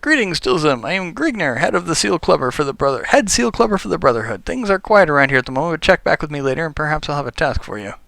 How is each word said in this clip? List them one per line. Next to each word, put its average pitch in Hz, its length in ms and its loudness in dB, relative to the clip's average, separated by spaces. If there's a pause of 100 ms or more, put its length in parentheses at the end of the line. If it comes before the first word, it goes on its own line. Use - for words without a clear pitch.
Greetings, 233 400 0
Dilzum. 127 440 0
I 147 80 -4
am 180 220 -4
Grigner, 202 440 -2
head 151 160 0
of 175 120 0
the 165 80 -2
Seal 196 240 0
Clubber - 320 2
for 147 140 -2
the 135 100 -4
Brother-, 139 300 0
head 240 260 2
Seal 240 200 0
Clubber 214 280 0
for - 100 -6
the 180 100 -2
Brotherhood. 117 460 0
Things 254 240 -6
are 196 100 2
quiet 196 300 4
around 143 220 4
here 135 80 2
at 127 80 0
the 135 60 -10
moment, 156 280 -2
but - 60 -4
check 185 180 4
back - 180 0
with 156 80 -6
me 147 120 -6
later, 135 240 -2
and 151 100 -8
perhaps 151 320 -4
I'll 147 80 -4
have 143 100 -4
a 123 40 -6
task 135 320 -2
for 101 160 -10
you. 101 160 -10 (140)